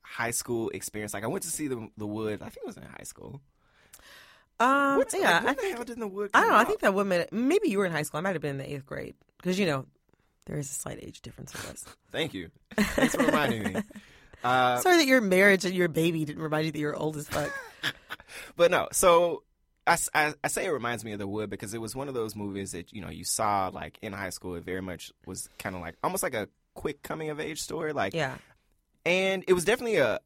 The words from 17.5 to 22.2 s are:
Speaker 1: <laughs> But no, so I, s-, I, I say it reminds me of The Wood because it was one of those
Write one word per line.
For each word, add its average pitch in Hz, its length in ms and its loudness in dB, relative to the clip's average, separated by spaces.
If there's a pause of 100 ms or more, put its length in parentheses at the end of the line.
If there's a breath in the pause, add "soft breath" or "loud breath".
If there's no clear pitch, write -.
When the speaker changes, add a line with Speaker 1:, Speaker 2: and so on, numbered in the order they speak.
Speaker 1:
<laughs> - 720 -10
But 170 140 6
no, 151 220 2
so 170 500 6 (460)
I, 165 60 6
s-, - 200 0
I, 151 300 2
I 127 60 0
say - 160 -2
it 190 60 -2
reminds 120 320 -4
me 110 100 -8
of 101 60 -8
The 101 80 -4
Wood 104 220 -4
because 101 240 -8
it 117 80 -6
was 110 140 -8
one 139 140 -8
of 135 40 -10
those 110 220 -4